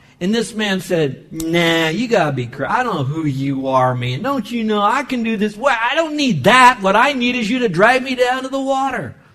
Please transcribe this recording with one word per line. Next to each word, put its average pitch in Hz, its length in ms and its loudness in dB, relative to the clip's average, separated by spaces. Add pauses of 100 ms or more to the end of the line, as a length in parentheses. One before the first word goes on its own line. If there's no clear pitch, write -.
(220)
And 190 140 0
this 226 180 -2
man 202 280 -2
said, 156 500 -2
"Nah, 165 560 0
you 196 200 -2
gotta 175 260 2
be 123 120 -4
cra-, 123 240 -8
I 226 140 0
don't 226 120 -4
know 151 80 -2
who 151 220 -4
you 135 440 -4
are, 127 260 2
man. 123 260 -4
Don't 262 300 -4
you 233 120 -4
know 214 200 0
I 233 180 2
can 254 220 -4
do 226 120 -2
this? 208 220 -2
Well, 254 240 2
I 247 140 0
don't 311 200 -2
need 247 280 0
that. 247 400 6
What 190 120 4
I 269 180 4
need 247 220 -2
is 226 140 -2
you 254 100 0
to 240 100 0
drive 226 340 4
me 269 100 -4
down 247 300 0
to 262 60 -8
the 269 120 -4
water." 262 540 -4 (200)